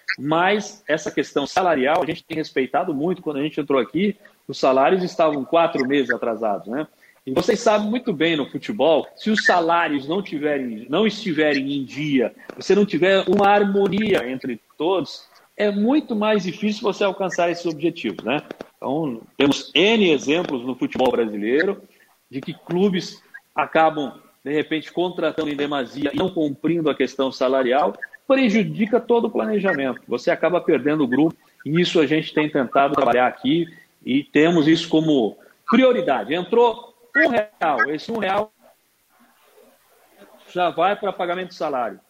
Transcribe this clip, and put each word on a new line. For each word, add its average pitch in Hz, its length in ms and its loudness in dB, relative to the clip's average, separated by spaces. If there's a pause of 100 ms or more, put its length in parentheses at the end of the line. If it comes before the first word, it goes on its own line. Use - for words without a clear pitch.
(180)
mas 175 680 -2
essa 151 240 -4
questão 143 360 -2
salarial 160 560 0
a 131 40 -4
gente 165 180 -8
tem 160 120 -12
respeitado 151 580 -2
muito. 170 280 -4
Quando 147 160 -6
a 139 40 -2
gente 156 180 -4
entrou 143 200 0
aqui, 196 360 -2 (320)
os 135 100 -12
salários 147 440 4
estavam 156 420 0
quatro 165 420 2
meses 135 240 0
atrasados, 107 580 -4
né? 143 180 -6 (400)
E 131 60 -6
vocês 190 280 0
sabem 208 260 2
muito 240 240 -2
bem 160 260 0
no 135 120 -4
futebol, 131 640 0
se - 160 -8
os 208 140 0
salários 165 640 0
não 190 140 -2
tiverem, 139 680 -4
não 180 180 2
estiverem 147 720 -2
em 135 80 -4
dia, 131 500 -2 (220)
você - 180 0
não 202 120 4
tiver 190 420 2
uma 196 200 4
harmonia 196 800 2
entre 127 320 -8 (200)
todos, 196 500 -4 (260)
é 208 160 0
muito 226 460 0
mais 208 280 0
difícil 208 380 -4
você 202 220 0
alcançar 185 460 0
esses 170 160 -6
objetivos, 156 580 -4
né? 135 180 -2 (360)
Então, 131 420 -6 (160)
temos 139 380 0
N 196 360 4
exemplos 143 540 0
no 127 100 -6
futebol 127 360 0
brasileiro 117 720 0 (480)
de 131 100 -10
que 156 140 -10
clubes 180 640 -2 (340)
acabam, 151 600 0 (280)
de 139 100 -8
repente, 151 380 -4
contratando 165 600 -2
em 143 60 -6
demasia 143 580 -4
e - 20 -6
não 185 140 0
cumprindo 156 580 -2
a 135 60 2
questão 131 360 -2
salarial, 135 600 2 (340)
prejudica 220 720 2
todo 233 260 0
o 220 40 -6
planejamento. 190 760 -2
Você 120 240 -2
acaba 165 300 0
perdendo 151 440 2
o 120 40 2
grupo, 147 280 2 (300)
e 156 120 0
isso 175 220 2
a 147 60 4
gente 156 260 -2
tem 151 160 0
tentado 143 460 2
trabalhar 123 320 4
aqui, 165 400 -2 (400)
e 131 160 0
temos 156 460 4
isso 165 200 2
como 151 480 2 (320)
prioridade. 208 640 2
Entrou 220 640 0 (220)
um 320 120 4
real, 208 640 0
esse 156 220 -8
um 226 60 -4
real 202 340 -2 (2000)
já 175 180 0
vai 170 240 0
para 196 180 -4
pagamento 180 360 -6
de - 80 -20
salário. 123 420 -4 (120)